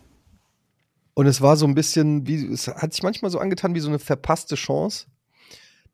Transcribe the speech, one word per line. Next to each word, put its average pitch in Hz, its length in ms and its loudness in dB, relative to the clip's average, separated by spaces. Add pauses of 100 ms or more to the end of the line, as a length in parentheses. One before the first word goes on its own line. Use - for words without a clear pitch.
(1160)
Und 139 120 4
es 131 140 4
war 143 160 8
so 151 100 2
ein 139 80 2
bisschen, 151 540 2
wie, 147 180 -4
es - 220 -6
hat 160 240 -6
sich - 100 -8
manchmal 196 300 -4
so 170 80 -4
angetan 185 340 -2
wie 165 60 -2
so 147 80 -4
eine 147 100 0
verpasste - 560 -2
Chance. 151 520 -4 (880)